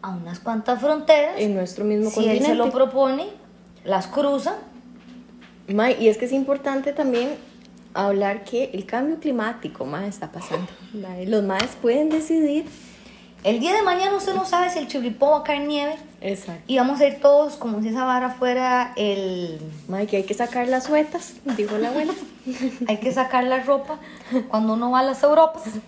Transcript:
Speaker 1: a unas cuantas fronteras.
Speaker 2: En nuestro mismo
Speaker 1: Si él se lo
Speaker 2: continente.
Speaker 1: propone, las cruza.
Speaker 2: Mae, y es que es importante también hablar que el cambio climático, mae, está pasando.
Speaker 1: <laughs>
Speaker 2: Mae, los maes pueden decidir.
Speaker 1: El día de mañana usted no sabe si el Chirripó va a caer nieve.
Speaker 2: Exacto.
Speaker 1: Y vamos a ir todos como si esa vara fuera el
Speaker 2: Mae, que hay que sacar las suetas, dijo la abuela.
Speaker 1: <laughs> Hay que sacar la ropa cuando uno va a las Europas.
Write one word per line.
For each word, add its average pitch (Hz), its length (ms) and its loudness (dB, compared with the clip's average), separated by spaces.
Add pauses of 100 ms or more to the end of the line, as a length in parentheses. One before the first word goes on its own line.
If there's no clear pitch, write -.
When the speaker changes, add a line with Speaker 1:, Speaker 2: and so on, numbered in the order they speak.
Speaker 1:
a 190 80 -10
unas 175 300 -10
cuantas 233 400 -2
fronteras. 302 580 4
Speaker 2:
En 208 160 0
nuestro 185 300 -4
mismo 214 260 2
Speaker 1:
Si 220 180 2
él 233 160 2
se 311 120 4
lo 233 80 4
Speaker 2:
continente. 262 80 2
Speaker 1:
propone, 262 540 2 (580)
las 185 240 0
cruza. 285 480 0 (1120)
Speaker 2:
Mae, 220 320 2
y 226 80 6
es 214 100 4
que 247 60 -2
es 247 80 -2
importante 277 600 -2
también 269 440 -2 (580)
hablar 202 500 0
que 247 280 -4
el 196 140 -8
cambio 294 340 -2
climático, 226 640 -4
mae, 156 240 -6
está 170 240 -10
pasando. 175 340 -6 (140)
Speaker 1:
<laughs> 185 120 -20
Speaker 2:
Mae, 185 340 -10
los 214 180 2
maes 196 260 -2 (100)
pueden 269 280 2
decidir. 311 560 0 (800)
Speaker 1:
El 220 160 2
día 330 120 0
de 415 100 4
mañana 381 340 2
usted 381 180 -2
no 381 100 0
sabe 359 260 2
si 339 100 -4
el 262 80 -8
Chirripó 247 420 2
va 302 80 6
a 311 60 -2
caer 294 240 -2
nieve. 294 260 -2 (260)
Speaker 2:
Exacto. 190 460 -8
Speaker 1:
Y 262 100 0
vamos 262 240 2
a 294 60 8
ir 277 140 0
todos 285 340 6
como 220 260 -4
si 220 100 -2
esa 254 140 -2
vara 254 260 0
fuera 247 680 0
el 185 640 -2 (260)
Speaker 2:
Mae, 202 220 -4
que 208 80 0
hay 196 80 2
que 208 100 -4
sacar 240 320 -2
las 254 180 0
suetas, 302 500 0 (220)
dijo 208 220 -2
la 226 120 0
abuela. 302 220 -2 (360)
Speaker 1:
<laughs> 247 400 -4
Hay 214 80 2
que 226 160 -2
sacar 262 320 2
la 262 180 0
ropa 277 360 0 (500)
cuando 220 240 2
uno 240 180 0
va 254 100 4
a - 20 4
las 269 200 0
Europas. 320 420 4 (240)